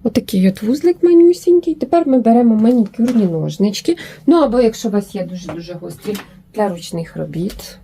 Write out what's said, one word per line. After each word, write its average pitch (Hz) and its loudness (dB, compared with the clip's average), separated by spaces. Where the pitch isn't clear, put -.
отакий 202 0
от 190 -4
вузлик 302 0
манюсінький. 349 4
Тепер 339 0
ми 262 2
беремо 233 4
манікюрні 226 2
ножнички. 175 -2
Ну, 320 4
або 254 2
якщо 226 0
у 196 -2
вас 202 -4
є 196 -6
дуже-дуже 170 -12
гострі 175 -10
для 214 0
ручних 170 -10
робіт. 160 -8